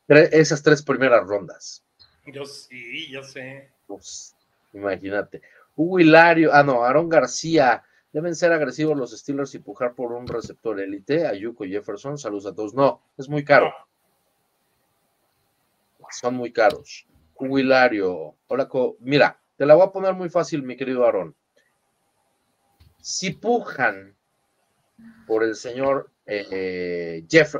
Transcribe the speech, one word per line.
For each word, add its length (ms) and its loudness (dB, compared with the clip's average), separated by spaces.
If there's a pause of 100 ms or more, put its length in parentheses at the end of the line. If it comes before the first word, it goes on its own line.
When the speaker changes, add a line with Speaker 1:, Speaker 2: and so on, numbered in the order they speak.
Speaker 1:
tre-, 240 8
esas 320 2
tres 180 4
primeras 460 2
rondas?". 560 -8 (420)
Speaker 2:
Yo 200 -16
sí, 680 -18
yo 100 -12
sé. 480 -18 (160)
Speaker 1:
Pues, 500 -18 (380)
imagínate. 680 -8 (340)
Hugo 240 0
Hilario, 540 6
ah, 100 8
no, 220 0
Aarón 240 2
García, 760 0 (300)
"Deben 200 -6
ser 200 0
agresivos 440 -2
los 200 -6
Steelers 380 -8
y 40 -16
pujar 340 -8
por 200 -8
un 120 -12
receptor 540 -8
élite, 480 -4
Ayuk 320 -8
o 60 -10
Jefferson, 520 -10
saludos 280 -10
a 100 -12
todos". 180 -10
No, 280 0 (160)
es 100 -14
muy 160 -6
caro. 300 4 (2250)
Speaker 2:
No. 120 -20
Speaker 1:
Son 240 -6
muy 180 -8
caros. 540 0 (280)
Hugo 240 -2
Hilario, 760 2 (120)
hola, 220 -4
co-, 320 -2
mira, 360 2 (200)
te 80 0
la 100 8
voy 120 6
a 40 -4
poner 220 -4
muy 160 -8
fácil, 340 -4
mi 140 -12
querido 280 -4
Aarón. 300 0 (1700)
Si 300 -8
pujan 840 -6 (1120)
por 180 0
el 120 -2
señor, 560 -4 (140)
eh, 1000 -8
Jeff-, 320 2